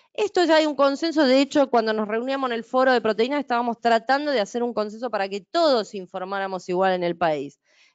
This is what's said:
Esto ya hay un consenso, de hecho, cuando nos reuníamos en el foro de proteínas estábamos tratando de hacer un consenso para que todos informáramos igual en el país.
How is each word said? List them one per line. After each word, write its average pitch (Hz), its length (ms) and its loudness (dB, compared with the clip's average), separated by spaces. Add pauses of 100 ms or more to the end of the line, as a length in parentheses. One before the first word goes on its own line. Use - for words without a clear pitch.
(140)
Esto 381 320 0
ya 311 100 4
hay 311 100 4
un 294 100 -2
consenso, 277 500 2
de 262 160 6
hecho, 277 280 2
cuando 220 220 2
nos 214 160 -2
reuníamos 254 420 -4
en 233 60 -4
el 226 80 -6
foro 262 300 2
de 240 80 2
proteínas 226 400 0
estábamos 240 400 -4
tratando 254 500 0
de 247 80 2
hacer 233 240 -4
un 240 100 -4
consenso 214 360 -6
para 202 180 -4
que 196 140 -8
todos 269 540 0
informáramos 190 720 -8
igual 185 240 2
en 180 100 -2
el 170 140 -2
país. 151 420 -2 (360)